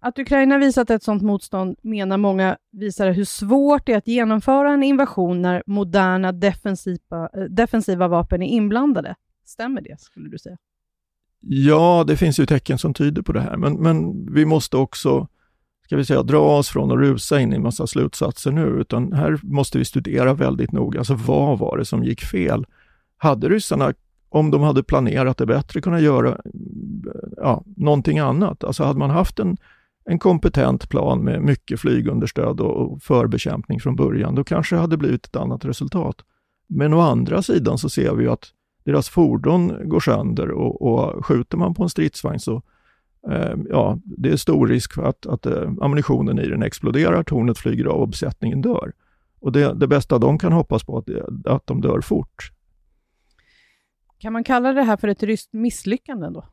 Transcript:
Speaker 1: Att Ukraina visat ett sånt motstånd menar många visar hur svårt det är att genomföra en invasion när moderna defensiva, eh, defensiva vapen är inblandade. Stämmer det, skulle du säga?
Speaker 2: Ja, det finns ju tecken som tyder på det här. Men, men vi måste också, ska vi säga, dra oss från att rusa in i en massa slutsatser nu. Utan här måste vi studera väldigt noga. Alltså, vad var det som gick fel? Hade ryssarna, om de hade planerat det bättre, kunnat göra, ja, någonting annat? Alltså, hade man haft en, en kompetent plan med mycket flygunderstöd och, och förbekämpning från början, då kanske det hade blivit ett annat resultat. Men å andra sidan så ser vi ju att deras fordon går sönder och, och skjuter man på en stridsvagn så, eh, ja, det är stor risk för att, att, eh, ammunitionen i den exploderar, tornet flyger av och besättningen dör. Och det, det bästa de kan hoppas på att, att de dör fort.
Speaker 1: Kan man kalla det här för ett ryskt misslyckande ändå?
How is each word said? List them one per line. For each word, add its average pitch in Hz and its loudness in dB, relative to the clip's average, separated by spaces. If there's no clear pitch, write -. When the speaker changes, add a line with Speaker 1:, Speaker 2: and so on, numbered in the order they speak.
Speaker 1:
Att 240 -6
Ukraina 269 4
visat 262 4
ett 226 2
sånt 208 0
motstånd 196 -2
menar 196 -2
många 190 2
visar 196 -2
hur 190 2
svårt 277 2
det 247 2
är 214 4
att 202 -2
genomföra 240 2
en 277 2
invasion 254 2
när 180 0
moderna 190 2
defensiva, 180 -4
eh, 190 -8
defensiva 190 0
vapen 175 0
är 185 -2
inblandade. 220 0
Stämmer 240 -10
det, - -18
skulle 156 -20
du - -16
säga? 175 -18
Speaker 2:
Ja, 156 4
det 151 2
finns 160 2
ju 139 6
tecken 135 0
som 127 -2
tyder 147 0
på - -6
det - -2
här. - -6
Men, 143 0
men 160 0
vi 151 4
måste 151 0
också, 135 0
ska - -4
vi 139 0
säga, 135 2
dra 147 4
oss 143 0
från 135 -2
att 123 2
rusa 139 2
in 135 0
i - -2
en 127 -2
massa 120 -4
slutsatser - -4
nu. 151 0
Utan 127 -2
här 156 0
måste 139 -2
vi 127 0
studera 127 0
väldigt 131 -2
noga. - -2
Alltså, 127 0
vad 135 0
var - -2
det 117 -2
som 120 -2
gick 123 -4
fel? - -2
Hade 143 0
ryssarna, 156 0
om 156 2
de 143 4
hade 139 4
planerat 131 0
det 127 0
bättre, 135 -2
kunnat 170 0
göra, 131 4
ja, - -2
någonting 147 2
annat? 151 0
Alltså, 143 -4
hade 139 0
man 139 0
haft 175 0
en, 190 -2
en 170 0
kompetent 143 2
plan - 0
med - -2
mycket 131 0
flygunderstöd 117 -2
och, - 0
och - -6
förbekämpning 120 -2
från 123 -2
början, 131 0
då 139 0
kanske 151 -2
det 170 2
hade 165 0
blivit - -2
ett - -14
annat 127 -6
resultat. 139 -4
Men 147 0
å 165 6
andra 139 2
sidan 147 0
så 143 -4
ser 131 -2
vi 117 0
ju 123 0
att - -6
deras 143 0
fordon 160 2
går 165 2
sönder 113 0
och, - -2
och 123 0
skjuter 131 0
man 175 0
på 202 -2
en 175 -2
stridsvagn - -4
så, 117 -6
eh, - -4
ja, - 0
det 131 -4
är 147 2
stor 143 2
risk 123 0
för - -6
att, - -4
att, - -6
eh, - -2
ammunitionen 143 0
i - -2
den - -2
exploderar, 165 0
tornet 120 0
flyger 117 -2
av - 0
och - 0
besättningen - -4
dör. - -2
Och 139 -4
det, 139 4
det 139 2
bästa 135 2
de 131 2
kan 175 0
hoppas 160 0
på - -6
att, 107 -8
att - -2
de - -4
dör - 0
fort. - -6
Speaker 1:
Kan 220 -8
man 233 -2
kalla 254 2
det 269 2
här 220 2
för 226 -2
ett 208 0
ryskt 214 -4
misslyckande 220 -4
ändå? - -12